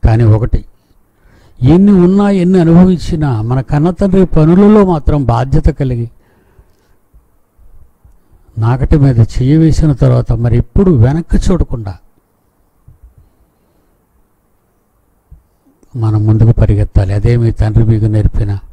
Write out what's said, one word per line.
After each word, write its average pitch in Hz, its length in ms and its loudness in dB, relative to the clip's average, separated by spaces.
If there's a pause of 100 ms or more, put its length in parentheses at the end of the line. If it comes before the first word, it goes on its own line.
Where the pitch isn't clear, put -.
కానీ 117 180 2
ఒకటి, 110 420 0 (960)
ఎన్ని 180 300 4
ఉన్నా, 196 380 2
ఎన్ని 185 300 0
అనుభవించినా, 165 800 0
మన 123 200 -4
కన్నతండ్రి 175 640 -2
పనులలో 196 600 4
మాత్రం 151 400 -2
బాధ్యత 120 400 -2
కలిగి, 123 460 -4 (2500)
నాకటి 127 400 -2
మీద 135 220 2
చెయ్యి 127 380 0
వేసిన 160 340 2
తర్వాత 123 400 0
మరి 117 260 -2
ఎప్పుడు 185 340 0
వెనక్కి 139 460 0
చూడకుండా 120 600 -4 (4000)
మనం 107 300 -2
ముందుకు 110 260 2
పరిగెత్తాలి. 101 640 0
అదే 110 240 -2
మీ 117 140 -2
తండ్రి 110 320 -2
మీకు 110 220 0
నేర్పిన 104 540 -2 (140)